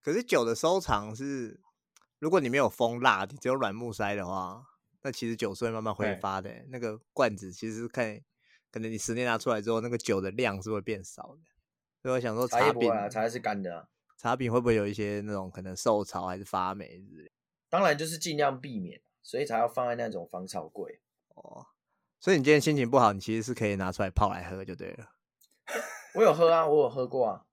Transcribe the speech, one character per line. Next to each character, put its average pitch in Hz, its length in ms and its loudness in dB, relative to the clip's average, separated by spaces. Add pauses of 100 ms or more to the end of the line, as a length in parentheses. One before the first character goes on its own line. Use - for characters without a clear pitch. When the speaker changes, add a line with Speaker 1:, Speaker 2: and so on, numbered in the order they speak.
Speaker 1:
可 147 100 -4
是 220 120 0
酒 165 200 4
的 117 120 0
收 170 240 2
藏 107 360 -2
是， 131 460 -8 (560)
如 151 120 -2
果 180 100 6
你 131 100 0
没 127 80 2
有 135 100 4
封 117 320 0
蜡， 110 300 4
你 143 80 -14
只 - 100 -4
有 127 80 2
软 117 180 0
木 117 200 -8
塞 101 220 -2
的 98 100 -4
话， 95 400 -6 (380)
那 139 80 -4
其 120 180 -6
实 117 60 -4
酒 107 180 -4
是 120 120 -4
会 113 60 -2
慢 113 100 -4
慢 110 120 -2
挥 104 220 -2
发 95 260 -4
的 98 80 -12
欸。 - 120 -16
Speaker 2:
对。 - 80 -20
Speaker 1:
那 127 100 -12
个 110 200 -6 (140)
罐 117 240 2
子 92 160 -12
其 110 180 -8
实 113 160 -8
看， 113 320 -4 (520)
可 - 80 -10
能 113 120 -6
你 113 60 -6
十 117 160 -4
年 123 120 -2
拿 117 120 0
出 117 140 -2
来 110 100 0
之 101 80 -4
后， 113 100 2
那 117 80 -4
个 120 100 -2
酒 104 220 0
的 95 120 -4
量 104 300 -2
是 107 100 -6
会 104 100 -2
变 101 200 -6
少 - 340 -16
的。 165 60 -20 (600)
所 127 100 -4
以 - 40 2
我 127 40 0
想 117 160 -2
说 123 100 2
茶 117 120 0
饼 123 60 6
Speaker 3:
茶 - 40 6
叶 147 60 4
不 123 80 -2
会 117 80 6
啊， 107 180 0
茶 110 160 -2
叶 117 60 0
是 120 100 -6
干 107 220 -2
的 87 160 -6
啊。 80 100 -16 (300)
Speaker 1:
茶 117 180 0
饼 127 160 0
会 120 80 4
不 120 60 0
会 117 100 6
有 104 100 4
一 101 80 -2
些 104 300 -2
那 104 80 -6
种 95 180 -4
可 92 120 -12
能 95 120 -10
受 104 300 2
潮 90 220 -6
还 92 120 -4
是 98 60 -10
发 95 300 -2
霉 95 260 -14
之 98 180 -20
类 76 80 -20
的？ - 60 -20 (380)
Speaker 3:
当 180 140 2
然 156 120 6
就 151 100 -4
是 160 120 -6
尽 160 180 -4
量 139 240 2
避 127 200 -8
免， 87 200 -10 (220)
所 - 180 -6
以 110 60 0
才 113 140 -2
要 117 80 4
放 123 200 -2
在 120 60 0
那 117 160 -4
种 90 180 -8
防 92 200 -10
潮 82 200 -8
柜。 - 340 -12 (340)
Speaker 1:
哦， - 320 -20 (520)
所 180 140 4
以 175 40 6
你 139 60 2
今 143 80 6
天 151 80 10
心 151 160 2
情 127 140 2
不 135 80 6
好， 110 160 8
你 98 60 -6
其 110 160 -2
实 113 80 -2
是 123 100 -4
可 113 140 0
以 101 80 2
拿 95 160 -2
出 - 100 -6
来 95 80 0
泡 98 220 2
来 87 180 -8
喝 95 160 -8
就 92 80 -10
对 - 200 -10
了。 - 180 -18 (1040)
Speaker 3:
我 185 60 2
有 208 100 8
喝 165 200 6
啊， 165 160 6
我 151 160 6
有 123 60 2
喝 127 180 -2
过 131 200 0
啊。 - 260 -6